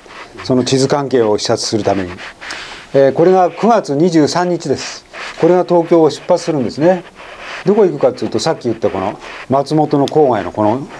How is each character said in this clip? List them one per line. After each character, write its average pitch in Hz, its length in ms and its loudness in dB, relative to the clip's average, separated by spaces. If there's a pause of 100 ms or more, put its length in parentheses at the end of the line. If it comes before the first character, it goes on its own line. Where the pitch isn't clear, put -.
(440)
そ 131 100 0
の 123 100 2
地 131 140 0
図 135 100 0
関 143 200 -2
係 123 140 2
を 104 160 2
視 - 80 -6
察 113 120 0
す - 180 -4
る 101 80 -2
た 98 100 0
め 95 100 -4
に。 90 60 -10 (840)
え 139 160 4
ー、 135 40 0
こ 160 120 2
れ 185 80 6
が 180 180 4
九 - 180 -2
月 196 260 2
二 165 160 2
十 151 180 4
三 175 200 0
日 170 200 -4
で 123 80 0
す。 - 280 -12 (360)
こ 165 80 4
れ 180 60 6
が 180 100 2
東 175 240 2
京 170 140 4
を 151 80 4
出 151 160 -10
発 175 180 0
す 165 80 -4
る 151 60 0
ん 123 60 0
で 95 60 -4
す - 80 -12
ね。 175 260 2 (600)
ど 196 100 2
こ 208 120 4
行 160 60 0
く 143 60 -6
か 131 120 2
っ - 20 -6
て - 120 -8
い 104 40 -4
う - 20 -8
と、 113 80 -2
さ 160 140 -2
っ 143 60 -6
き - 60 -14
言 113 100 0
っ - 20 -16
た 98 140 -2
こ 92 100 -4
の 104 180 -6 (300)
松 139 260 0
本 151 240 2
の 139 80 2
郊 151 240 2
外 101 140 -2
の 87 80 -8
こ 110 100 -2
の 120 240 0 (140)